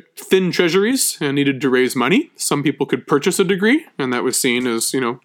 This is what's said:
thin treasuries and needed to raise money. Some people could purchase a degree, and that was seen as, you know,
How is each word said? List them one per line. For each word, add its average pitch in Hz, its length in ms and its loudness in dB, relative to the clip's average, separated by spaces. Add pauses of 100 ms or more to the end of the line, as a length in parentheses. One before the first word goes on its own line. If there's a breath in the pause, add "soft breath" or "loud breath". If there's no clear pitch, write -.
(160)
thin 190 360 0
treasuries 196 680 0
and 143 160 -2
needed 139 240 0
to 131 100 0
raise 127 260 2
money. 151 400 0
Some 147 280 -2
people 139 220 -2
could - 220 -4
purchase 160 320 0
a 196 40 4
degree, 202 420 2 (120)
and 127 160 -2
that 120 100 -2
was 117 160 -2
seen 123 280 0
as, 113 260 -2
you 135 80 0
know, 120 240 -4